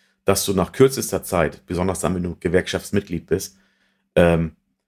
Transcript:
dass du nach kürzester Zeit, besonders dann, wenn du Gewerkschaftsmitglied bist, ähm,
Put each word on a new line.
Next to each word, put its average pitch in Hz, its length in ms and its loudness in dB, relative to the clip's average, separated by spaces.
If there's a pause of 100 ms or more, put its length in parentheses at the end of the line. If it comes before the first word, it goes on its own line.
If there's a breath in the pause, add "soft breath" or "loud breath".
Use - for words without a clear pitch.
(240)
dass 95 200 2
du 101 100 -2
nach 92 180 0
kürzester 123 500 2
Zeit, 82 440 -2
besonders 90 340 -4
dann, 85 140 -2
wenn 90 80 -4
du 87 160 -6
Gewerkschaftsmitglied 87 880 -2
bist, - 300 -6 (600)
ähm, 85 360 4 (360)